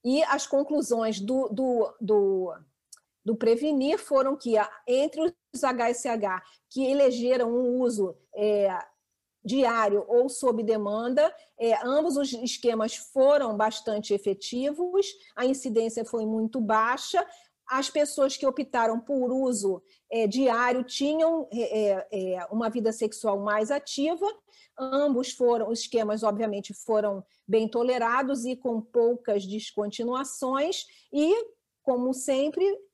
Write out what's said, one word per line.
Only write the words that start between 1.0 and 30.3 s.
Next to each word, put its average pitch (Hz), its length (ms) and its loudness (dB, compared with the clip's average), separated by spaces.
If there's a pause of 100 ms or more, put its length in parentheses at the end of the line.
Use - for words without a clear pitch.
do, 254 300 -2
do, 233 500 0
do, 196 540 2 (720)
do 220 100 0
Prevenir 269 640 2
foram 269 400 0
que, 240 180 0
a, 208 140 2 (180)
entre 302 460 0 (200)
os 254 100 -4
H 247 260 0
S 247 180 -4
H 208 360 -2 (260)
que 262 160 -2
elegeram 247 680 2
um 247 300 0
uso, 208 340 0 (200)
é, 202 420 2 (680)
diário 226 640 2
ou 247 220 4
sob 240 320 0
demanda, 220 720 0 (260)
é, 226 240 2
ambos 285 320 2
os 277 160 0
esquemas 233 640 -2
foram 269 640 2
bastante 214 560 -2
efetivos, 294 920 -2 (280)
a 247 100 -2
incidência 226 600 0
foi 226 200 -4
muito 220 360 -2
baixa, 226 640 0 (420)
as 262 220 -2
pessoas 294 480 0
que - 80 -6
optaram 247 540 0
por 247 320 -2
uso, 226 500 0 (300)
é, 226 160 0
diário 247 560 2
tinham, 311 680 0
é, 208 600 -2
é, 185 400 -4
uma 220 180 -2
vida 220 220 -2
sexual 214 480 -4
mais 214 320 0
ativa, 302 540 -2 (540)
ambos 262 520 0
foram, 233 380 2
os 233 100 -2
esquemas, 220 440 -2
obviamente, 208 500 -2
foram 208 500 -2 (240)
bem 220 200 2
tolerados 240 760 0
e 254 100 -2
com 240 240 -2
poucas 226 680 0
descontinuações, 254 1400 -4 (260)